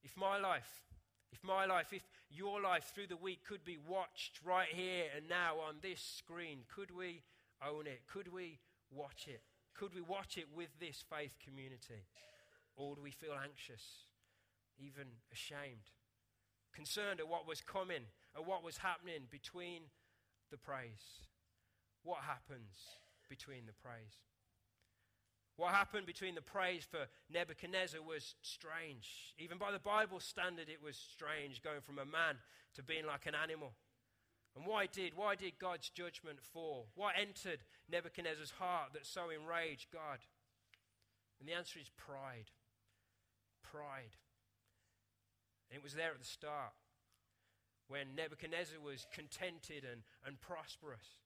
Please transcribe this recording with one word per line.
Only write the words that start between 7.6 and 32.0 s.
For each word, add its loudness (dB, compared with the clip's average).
own 0
it? -4
Could -4
we -6
watch -6
it? -10
Could -4
we -6
watch -2
it -4
with -4
this -6
faith -2
community? -10
Or -2
would -6
we -8
feel -4
anxious, -6
even -10
ashamed, -6
concerned 0
at 0
what 0
was -2
coming, 0
at -4
what 2
was -6
happening 0
between -6
the -10
praise? -8
What 0
happens -4
between -10
the -14
praise? -12
What 6
happened 8
between -2
the -2
praise 2
for -2
Nebuchadnezzar 2
was -6
strange. -6
Even -4
by 2
the 2
Bible 6
standard, 0
it -8
was -6
strange, -4
going 0
from -8
a 0